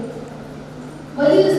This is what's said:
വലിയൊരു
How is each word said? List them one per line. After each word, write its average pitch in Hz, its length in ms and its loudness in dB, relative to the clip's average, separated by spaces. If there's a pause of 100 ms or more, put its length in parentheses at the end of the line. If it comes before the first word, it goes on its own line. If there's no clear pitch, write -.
(1200)
വലിയൊരു 339 400 6